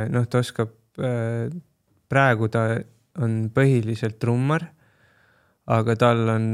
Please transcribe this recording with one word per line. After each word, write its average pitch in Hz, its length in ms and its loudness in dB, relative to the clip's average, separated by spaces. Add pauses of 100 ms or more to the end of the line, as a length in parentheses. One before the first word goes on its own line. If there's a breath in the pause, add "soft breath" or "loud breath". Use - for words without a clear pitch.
noh, 120 220 -2
ta 123 120 0
oskab, 113 340 -4 (220)
äh, 117 520 -4 (640)
praegu 123 380 2
ta 113 160 0 (500)
on 113 220 -2 (100)
põhiliselt 113 720 0
trummar, 135 480 0 (1000)
aga 113 280 2
tal 117 320 4
on, 113 260 0